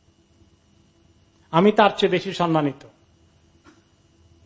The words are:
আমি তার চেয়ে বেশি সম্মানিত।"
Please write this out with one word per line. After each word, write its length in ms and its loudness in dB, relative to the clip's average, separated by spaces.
আমি 220 4
তার 240 4
চেয়ে 140 -2
বেশি 220 -4
সম্মানিত।" 540 -4